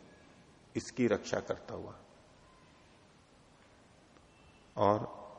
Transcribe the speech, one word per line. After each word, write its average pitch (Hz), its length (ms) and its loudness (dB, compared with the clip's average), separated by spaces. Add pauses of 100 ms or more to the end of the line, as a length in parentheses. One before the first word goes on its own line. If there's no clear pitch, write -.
(760)
इसकी 120 320 0
रक्षा 98 320 0
करता - 360 -6
हुआ। - 200 -10 (2750)
और 107 440 4 (180)